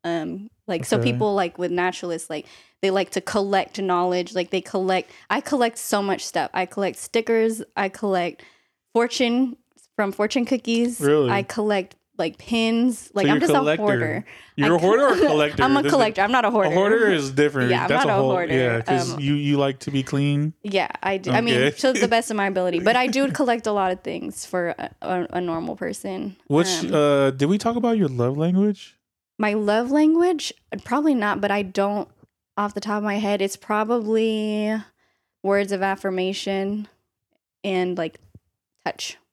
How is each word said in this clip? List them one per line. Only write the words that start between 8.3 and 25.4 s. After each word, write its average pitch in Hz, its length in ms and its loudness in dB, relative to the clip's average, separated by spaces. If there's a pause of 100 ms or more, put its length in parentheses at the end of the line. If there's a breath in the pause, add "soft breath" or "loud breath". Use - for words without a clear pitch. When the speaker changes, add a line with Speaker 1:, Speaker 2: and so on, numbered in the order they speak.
Speaker 1:
fortune, 240 640 0 (380)
from 196 180 -2
fortune 226 320 -2
cookies. 233 560 -2
Speaker 2:
Really? 147 280 4
Speaker 1:
I 202 140 0
collect, 208 520 -4 (220)
like, 165 200 -4
pins. 233 760 -2
Like, 196 120 0
Speaker 2:
So - 60 4
Speaker 1:
I'm - 40 4
Speaker 2:
you're - 20 2
a 262 40 2
Speaker 1:
just 339 100 2
a - 60 4
Speaker 2:
collector. 160 260 0
Speaker 1:
hoarder. - 420 0 (300 loud breath)
Speaker 2:
You're 160 180 2
Speaker 1:
I - 40 6
Speaker 2:
a - 20 2
hoarder 208 240 4
or 277 100 6
a 359 40 2
Speaker 1:
co-, 359 100 6
<laughs> 277 60 4
Speaker 2:
collector? 151 300 2
Speaker 1:
I'm 277 120 4
a 285 60 4
Speaker 2:
There's - 100 2
a, - 40 4
Speaker 1:
collector. 220 260 2
I'm 208 100 2
not 247 140 4
a 208 60 2
hoarder. 202 200 2
Speaker 2:
a - 20 0
hoarder 208 380 4
is 143 200 0
different. 135 400 4
Speaker 1:
Yeah, - 120 2
I'm - 60 -2
Speaker 2:
That's - 160 4
Speaker 1:
not - 40 2
Speaker 2:
a - 40 2
Speaker 1:
a - 80 2
Speaker 2:
whole, - 100 4
Speaker 1:
hoarder. 180 220 0
Speaker 2:
yeah, 123 280 2
'cause - 340 0
Speaker 1:
Um, 143 40 -8
Speaker 2:
you, 139 140 0
you 143 240 2
like 139 220 0
to - 120 -8
be 135 120 0
clean. 143 500 0 (100)
Speaker 1:
Yeah, 190 240 -2 (160)
I 196 140 -2
do. 185 140 -4
I 208 100 2
mean, 233 140 2
Speaker 2:
Okay. 131 160 4
Speaker 1:
to 262 220 0
the 233 140 2
best 233 240 0
of 220 60 -2
my 202 100 0
ability. 180 320 0
But 208 160 2
I 254 120 2
Speaker 2:
<laughs> 233 100 -2
Speaker 1:
do 277 140 2
collect 233 360 0
a 214 60 -2
lot 190 180 0
of 185 120 -6
things - 420 -10
for 175 320 -4
a, - 120 -10 (120)
a, 180 300 -4
a 180 100 -4